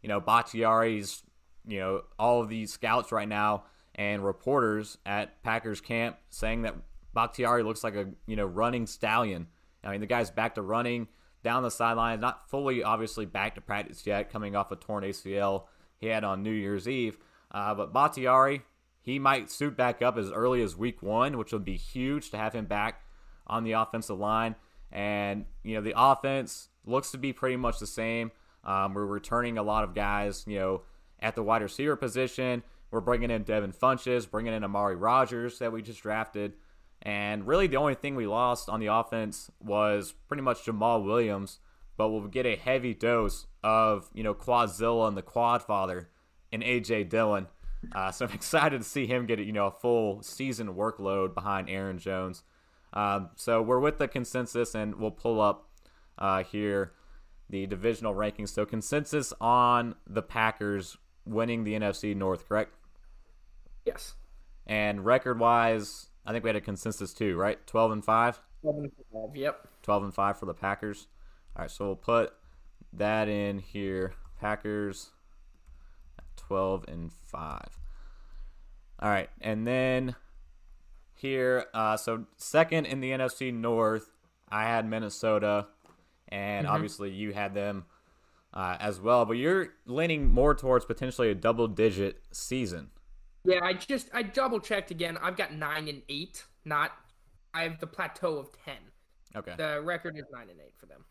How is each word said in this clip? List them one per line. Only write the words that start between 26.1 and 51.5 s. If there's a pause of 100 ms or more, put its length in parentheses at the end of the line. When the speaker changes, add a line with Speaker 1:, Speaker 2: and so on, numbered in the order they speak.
Speaker 1:
looks
to
be
pretty
much
the
same. (320)
Um,
we're
returning
a
lot
of
guys,
you
know, (380)
at
the
wide
receiver
position. (260)
We're
bringing
in
Devin
Funchess,
bringing
in
Amari
Rodgers
that
we
just
drafted. (480)
And
really
the
only
thing
we
lost
on
the
offense (100)
was (120)
pretty
much
Jamal
Williams, (360)
but
we'll
get
a
heavy
dose (160)
of,
you
know,
Quadzilla
and
the
Quad
Father (420)
in
A
J
Dillon. (480)
Uh,
so
I'm
<laughs>
excited
to
see
him
get,
you
know,
a
full
season
workload
behind